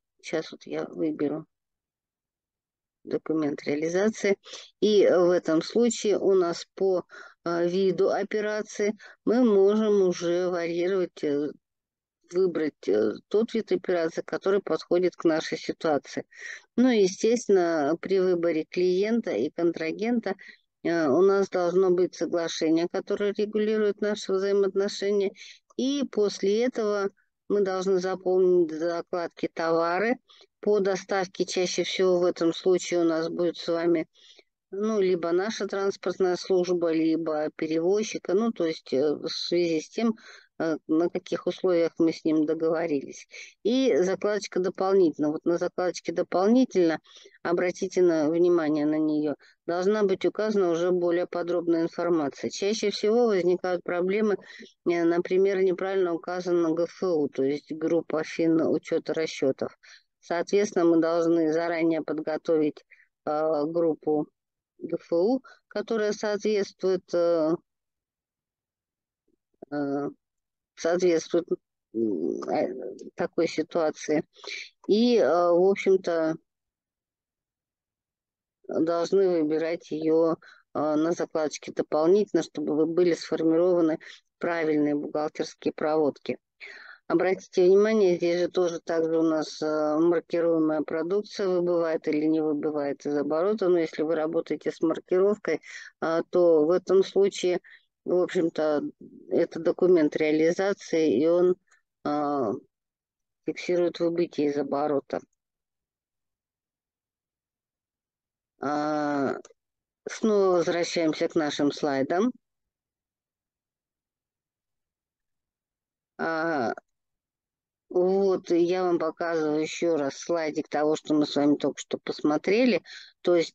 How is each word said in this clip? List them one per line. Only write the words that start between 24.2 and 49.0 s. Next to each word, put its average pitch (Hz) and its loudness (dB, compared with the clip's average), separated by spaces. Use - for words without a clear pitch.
взаимоотношения. 196 0
И 269 -2
после 208 0
этого 208 -2
мы 202 0
должны 190 0
заполнить 180 2
закладки 165 -6
«Товары». 170 0
По 208 2
доставке 190 -2
чаще 180 -2
всего 180 2
в 180 2
этом 170 0
случае 180 0
у 170 2
нас 165 0
будет 170 -2
с - -14
вами, 170 0
ну, 214 -2
либо 175 0
наша 202 -2
транспортная 190 -2
служба, 180 0
либо 160 0
перевозчика, 170 -2
ну, 226 0
то - -4
есть, - -6
э, 147 0
в - -10
связи 170 -2
с - -10
тем, 220 -2
э, 160 -2
на 160 0
каких - -6
условиях 175 0
мы 165 2
с - -12
ним 156 2
договорились. 160 -4
И 247 2
закладочка 196 -2
«Дополнительно». 185 0
Вот 160 -10
на 170 0
закладочке 175 -4
«Дополнительно», 180 2
обратите 180 -2
на, 160 4
внимание 165 2
на 156 0
неё, 151 -2